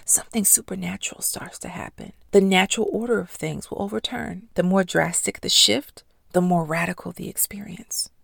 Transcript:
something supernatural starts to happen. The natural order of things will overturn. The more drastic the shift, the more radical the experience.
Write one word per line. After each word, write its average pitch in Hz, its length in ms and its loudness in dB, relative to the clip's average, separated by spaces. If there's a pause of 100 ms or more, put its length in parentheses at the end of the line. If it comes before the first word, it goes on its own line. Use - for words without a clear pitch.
something - 400 0
supernatural 190 760 -2
starts - 380 -8
to - 80 -10
happen. - 440 -12 (200)
The 196 100 8
natural 190 500 2
order 226 260 0
of 180 120 -4
things 151 400 -8
will - 100 -6
overturn. 202 760 -6
The 180 60 4
more 185 220 4
drastic 170 560 0
the - 80 -6
shift, - 540 2 (300)
the 180 80 4
more 180 240 4
radical 170 460 -4
the 175 180 -10
experience. - 800 -6 (160)